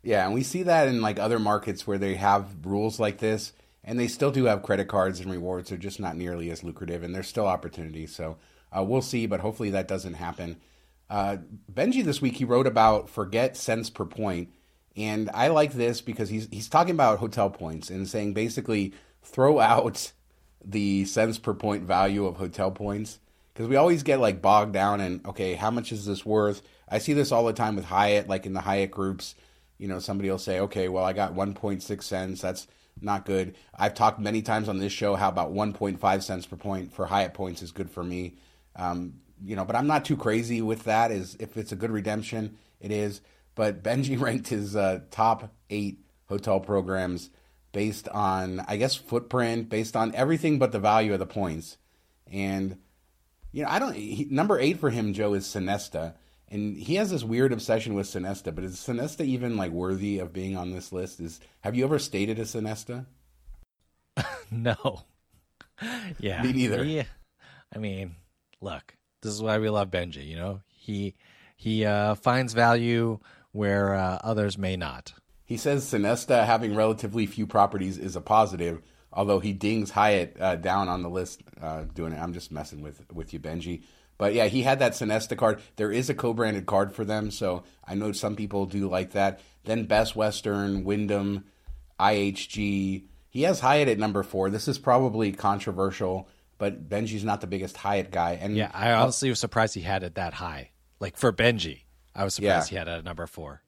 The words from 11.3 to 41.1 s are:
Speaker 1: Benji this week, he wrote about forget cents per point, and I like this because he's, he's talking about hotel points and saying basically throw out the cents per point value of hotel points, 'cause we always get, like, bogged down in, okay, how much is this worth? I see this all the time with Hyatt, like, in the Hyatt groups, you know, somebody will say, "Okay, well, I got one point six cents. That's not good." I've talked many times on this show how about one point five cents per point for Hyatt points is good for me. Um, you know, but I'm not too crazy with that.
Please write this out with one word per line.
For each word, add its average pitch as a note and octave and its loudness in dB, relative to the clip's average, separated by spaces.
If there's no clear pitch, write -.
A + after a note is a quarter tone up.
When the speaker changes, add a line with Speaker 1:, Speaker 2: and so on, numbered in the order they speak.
Speaker 1:
Benji A3+ 2
this D3 0
week, B2 0
he C3 0
wrote A#2+ 6
about A2 6
forget A2+ 0
cents A2+ -2
per - -6
point, F2 -4
and G#2+ -2
I B2 4
like D3+ 4
this A#2+ 0
because A2+ -4
he's, A2 -4
he's G#2 -8
talking E3+ 4
about A#2+ 6
hotel A2 0
points D#2+ -10
and F#2+ -6
saying G#2 -4
basically G#2+ -2
throw C#3 6
out A2+ 4
the G2 2
cents A2 0
per - -2
point G2+ -2
value G2 4
of F2 -2
hotel F#2+ -2
points, G#2 -6
'cause A2+ -6
we C3 4
always D#3+ 6
get, C3+ 2
like, G2 2
bogged G#2 6
down G2+ 2
in, F2+ -4
okay, F#2 -4
how G2 0
much A#2 -4
is G2+ -8
this G2 -4
worth? G#2 2
I A2 0
see D3+ 0
this C#3+ 2
all A#2 6
the A2+ 2
time G#2+ 0
with F2+ -4
Hyatt, G2+ 4
like, F#2+ -2
in G2 -6
the F#2 -4
Hyatt G2 0
groups, F#2+ -6
you G2+ -8
know, F#2 -6
somebody G2 -4
will F#2+ 0
say, F#2 -2
"Okay, G2 0
well, F#2 0
I F#2 0
got F#2+ -2
one G2 -2
point G2 -4
six G2+ -8
cents. F#2+ -6
That's F#2+ -6
not G2+ -2
good." F#2+ -2
I've G#2 0
talked G#2+ 4
many G#2+ 0
times A2 0
on F#2+ -2
this G2 -2
show G2+ 0
how F#2+ 2
about F2 -2
one G#2 0
point G2 -4
five F#2+ 2
cents F2+ -6
per F#2+ -14
point F#2+ -8
for - -4
Hyatt F#2 0
points F#2 -8
is E2 -14
good F#2 -8
for F2 -8
me. F2+ -8
Um, F2 -6
you G2 -8
know, F#2+ -2
but A#2 -2
I'm C3+ 2
not D3 2
too D3 0
crazy A#2 0
with A2 -2
that. A2+ 4